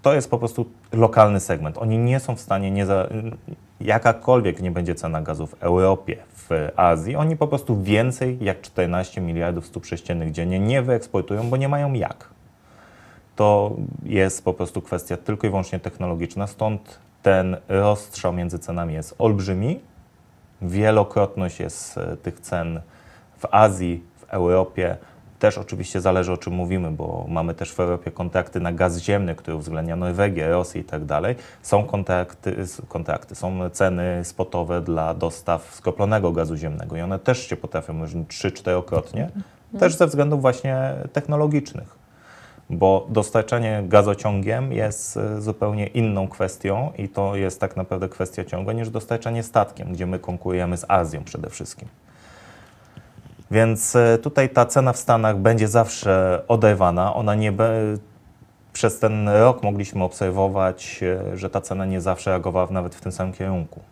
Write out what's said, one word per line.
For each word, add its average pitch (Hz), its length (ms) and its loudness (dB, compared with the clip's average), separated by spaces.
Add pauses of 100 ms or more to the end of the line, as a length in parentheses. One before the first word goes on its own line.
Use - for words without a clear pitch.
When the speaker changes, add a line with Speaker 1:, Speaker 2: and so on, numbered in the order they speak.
Speaker 1:
to 139 120 6
jest 143 160 2
po 120 80 2
prostu 117 280 -2 (260)
lokalny 110 480 6
segment. 78 380 -2
Oni 113 200 0
nie 123 220 2
są 123 160 -4
w - 60 -18
stanie, 98 300 -2
nie 98 140 0
za-, 95 220 2 (720)
jakakolwiek 113 800 4
nie 90 100 -2
będzie 85 240 -2
cena 80 260 -4
gazu 78 260 -6
w - 160 -16
Europie, 92 540 2 (180)
w 78 400 -4
Azji, 87 400 4
oni 151 220 0
po 151 100 0
prostu 127 360 -2
więcej 123 580 2
jak 98 200 -2
czternaście 90 600 -2
miliardów 85 440 -2
stóp - 200 -12
sześciennych 82 460 -4
dziennie 87 280 -2
nie 123 220 2
wyeksportują, 113 680 -2
bo 131 80 0
nie 139 120 0
mają 143 240 0
jak. - 400 -6 (1040)
To 104 400 4 (280)
jest 95 420 0
po 92 80 0
prostu 90 280 -6
kwestia 87 360 -6
tylko 107 300 -4
i - 20 2
wyłącznie 95 300 -4
technologiczna, 90 680 -6
stąd 107 520 -6 (240)
ten 92 340 4 (100)
rozstrzał 101 680 2
między 87 260 -4
cenami 85 340 -4
jest 78 260 -8
olbrzymi. 104 600 0 (840)
Wielokrotność 98 1000 2
jest, - 380 -10
e, 82 200 -8
tych - 220 -10
cen 82 420 -6 (560)
w - 140 -12
Azji, 92 520 4 (140)
w - 60 -20
Europie. 92 720 0 (420)
Też 107 180 4
oczywiście 98 440 -6
zależy, 92 320 2
o 87 40 -2
czym 90 160 -8
mówimy, 90 380 -2
bo 82 360 -6
mamy 82 260 -2
też - 200 -8
w - 60 -6
Europie 87 320 -2
kontrakty 87 480 -4
na 87 120 -2
gaz 87 260 0
ziemny, 95 380 0
który 80 220 -8
uwzględnia 80 380 -6
Norwegię, 87 540 0
Rosję 85 320 0
i - 20 -12
tak 76 220 -8
dalej. 80 300 -2 (260)
Są 104 220 2
kontrakty, 92 720 -2
s-, 92 300 -8
kontrakty, - 480 -6
są 90 340 -6
ceny 90 540 0
spotowe 87 580 -4
dla 82 320 -2
dostaw 82 600 -4
skroplonego 98 560 0
gazu 82 240 -2
ziemnego 78 420 -8
i 82 40 -6
one 92 180 -4
też - 280 -2
się - 80 -6
potrafią 80 440 -8
różnić 80 300 -8
trzy-, - 220 -4
czterokrotnie, 90 720 -4
Speaker 2:
Mhm. 196 560 -12
Speaker 1:
też 175 160 4
ze 170 120 4
względów 143 340 2
właśnie 131 540 0 (180)
technologicznych. 147 880 -2 (680)
Bo 95 400 4
dostarczanie 110 800 0
gazociągiem 104 840 2
jest, 107 440 -4
e, 107 240 -4
zupełnie 104 460 -2
inną 101 400 0
kwestią 98 680 -4
i 101 120 -8
to 98 260 -2
jest 95 240 -2
tak - 180 -4
naprawdę 92 320 -4
kwestia - 360 -6
ciągła 95 280 -6
niż 113 160 -4
dostarczanie 117 540 -4
statkiem, 101 500 0
gdzie 90 120 -6
my 90 140 -4
konkurujemy 90 580 -4
z - 100 -10
Azją 80 360 0
przede 78 260 -10
wszystkim. - 380 -14 (1600)
Więc, 110 440 2
e, 117 220 8
tutaj 135 320 2
ta 123 160 6
cena 127 280 2
w - 40 -4
Stanach 110 400 2
będzie 110 300 4
zawsze 95 800 2
oderwana. 98 680 4
Ona 107 220 0
nie 107 160 2
be-, 110 460 0 (760)
przez - 260 0
ten 107 300 2
rok 117 340 6
mogliśmy 101 400 -2
obserwować, 95 1000 -2
e, 92 340 -2
że 92 120 -8
ta 98 120 -4
cena 95 240 -6
nie 95 160 -2
zawsze 92 280 -2
reagowała 90 380 0
w-, 92 40 -8
nawet 90 240 -4
w - 60 -20
tym 92 100 -8
samym 92 220 -6
kierunku. 92 460 -6 (120)